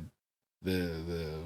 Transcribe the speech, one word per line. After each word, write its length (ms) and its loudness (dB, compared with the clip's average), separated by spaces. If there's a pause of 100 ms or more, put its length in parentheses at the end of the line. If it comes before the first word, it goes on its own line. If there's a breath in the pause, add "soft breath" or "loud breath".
(640)
the, 100 2 (340)
the 400 -2